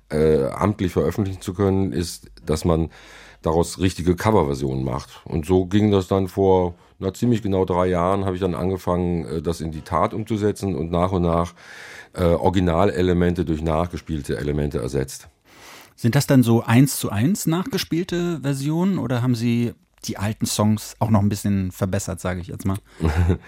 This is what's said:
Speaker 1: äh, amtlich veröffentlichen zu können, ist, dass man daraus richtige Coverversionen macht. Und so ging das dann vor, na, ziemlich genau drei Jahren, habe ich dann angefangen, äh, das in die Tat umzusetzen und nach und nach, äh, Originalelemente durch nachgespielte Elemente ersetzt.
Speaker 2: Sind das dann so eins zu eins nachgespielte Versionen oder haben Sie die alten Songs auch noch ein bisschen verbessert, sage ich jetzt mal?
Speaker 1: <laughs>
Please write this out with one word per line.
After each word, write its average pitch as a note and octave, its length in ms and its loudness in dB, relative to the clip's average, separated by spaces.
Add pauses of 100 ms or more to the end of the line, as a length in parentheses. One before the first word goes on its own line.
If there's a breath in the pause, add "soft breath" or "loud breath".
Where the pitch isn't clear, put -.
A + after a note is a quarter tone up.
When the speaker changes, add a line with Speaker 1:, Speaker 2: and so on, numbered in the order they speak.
Speaker 1:
äh, D#2 360 2
amtlich F#2+ 460 0
veröffentlichen F#2 500 -2
zu F#2+ 120 -8
können, F#2+ 380 2
ist, E2+ 400 -6 (140)
dass D#2 200 -2
man D#2+ 240 2 (520 loud breath)
daraus E2 380 0
richtige F2+ 360 0
Coverversionen C#2 680 2
macht. C2 420 -6
Und D#2 200 -4
so F#2 200 2
ging G#2 260 2
das G2 160 2
dann G2 200 0
vor, F#2 480 2 (240 soft breath)
na, F#2 140 -4
ziemlich A#2+ 280 0
genau F#2+ 240 0
drei F2+ 220 2
Jahren, F#2 380 0
habe F#2 100 -2
ich F2+ 60 -8
dann F2+ 140 0
angefangen, F2 680 -2
äh, D#2 160 -6
das D#2+ 180 -4
in D#2+ 120 -6
die D#2 100 -10
Tat F2 320 -2
umzusetzen G2+ 600 -2
und E2 160 -4
nach F2+ 200 2
und F2+ 120 0
nach, E2+ 300 0 (600 loud breath)
äh, F2+ 100 -2
Originalelemente F2 1200 2
durch D#2 180 -2
nachgespielte D#2+ 760 -4
Elemente D2 420 -2
ersetzt. C2 480 -6 (680 loud breath)
Speaker 2:
Sind A#2 200 0
das C#3+ 120 2
dann C3 160 6
so A2+ 200 4
eins A#2+ 340 4
zu - 120 -4
eins B2 360 -2
nachgespielte F3 960 -2
Versionen D3+ 560 0
oder A#2+ 240 -2
haben B2 140 2
Sie A#2 380 0 (320)
die - 120 -8
alten G#2+ 280 -4
Songs - 540 0
auch A2+ 100 0
noch G#2+ 120 4
ein G#2 80 2
bisschen G2 420 -2
verbessert, F#2+ 480 -4
sage F2+ 220 -4
ich F2 60 -12
jetzt - 180 -10
mal? G2 120 -2 (220 loud breath)
Speaker 1:
<laughs> E2+ 380 2 (100)